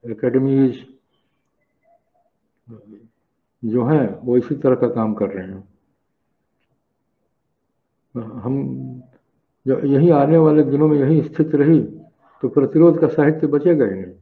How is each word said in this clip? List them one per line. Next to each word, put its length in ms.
एकेडमीज 800
जो 220
हैं, 340
वो 180
इसी 180
तरह 200
का 120
काम 260
कर 160
रहे 180
हैं। 160
हम 400
जो 120
यही 300
आने 280
वाले 260
दिनों 240
में 120
यही 220
स्थिति 360
रही, 240
तो 60
प्रतिरोध 500
का 80
साहित्य 400
बचेगा 380
ही 60
नहीं। 300